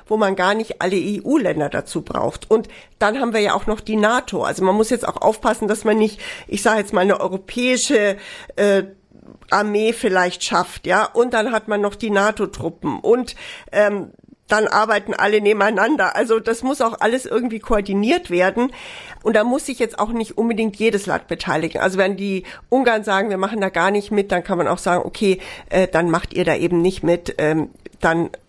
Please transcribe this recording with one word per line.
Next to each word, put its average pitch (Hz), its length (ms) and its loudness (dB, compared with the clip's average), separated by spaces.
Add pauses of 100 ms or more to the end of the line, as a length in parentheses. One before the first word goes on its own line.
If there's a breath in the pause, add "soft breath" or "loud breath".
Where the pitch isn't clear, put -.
wo 220 120 -2
man 196 180 2
gar 185 180 2
nicht 220 280 -4
alle 185 160 0
E-U-Länder 185 720 0
dazu - 320 -6
braucht. - 500 -4
Und - 160 2 (320 loud breath)
dann 220 220 0
haben 240 100 -2
wir 220 80 0
ja 208 140 2
auch 202 140 -2
noch 220 120 -2
die 214 160 -4
nato. 214 480 0
Also - 220 0
man 190 100 4
muss 220 140 2
jetzt 240 180 -2
auch - 140 -6
aufpassen, 220 480 0
dass 208 160 -2
man 214 120 4
nicht, 214 220 0 (280 loud breath)
ich 202 140 -6
sage 220 180 2
jetzt 202 120 -6
mal, 202 80 2
eine 190 220 2
europäische, 214 960 -2 (400 loud breath)
äh, 196 260 2 (640)
Armee 208 440 2
vielleicht 185 500 0
schafft, - 440 -2
ja. 190 180 2
Und 240 280 0
dann 226 200 0
hat 214 160 -4
man 208 100 0
noch 202 160 -2
die 220 140 -6
nato-Truppen 196 920 -2
und, 240 380 2 (340 loud breath)
ähm, 202 400 0 (360)
dann 214 200 2
arbeiten 208 460 0
alle 208 260 2
nebeneinander. 214 800 2
Also 233 240 0
das 226 200 -4
muss 269 200 -2
auch 226 180 -2
alles 240 260 0
irgendwie 226 340 -2
koordiniert 208 680 0
werden. 185 440 2 (500 loud breath)
Und 214 140 2
da 214 80 4
muss 247 220 -2
sich 262 120 -10
jetzt 226 180 -2
auch 214 120 0
nicht 226 280 -6
unbedingt 220 380 0
jedes 208 300 2
Land - 240 -4
beteiligen. 165 500 -4
Also 190 180 0
wenn 196 200 2
die 190 260 -4 (240 loud breath)
Ungarn 233 380 2
sagen, 196 240 0
wir 196 80 -2
machen 202 240 -2
da 190 80 0
gar 180 220 2
nicht 202 200 -2
mit, 202 180 2
dann 180 140 0
kann 180 140 -2
man 175 100 2
auch 180 100 0
sagen, 180 280 0
okay, 185 340 0 (300 loud breath)
äh, 185 180 2
dann 170 220 2
macht 165 240 -2
ihr 180 100 0
da 170 140 2
eben 170 240 2
nicht 185 200 0
mit. 170 360 0
Ähm, 151 320 0 (320)
dann 165 280 2 (200)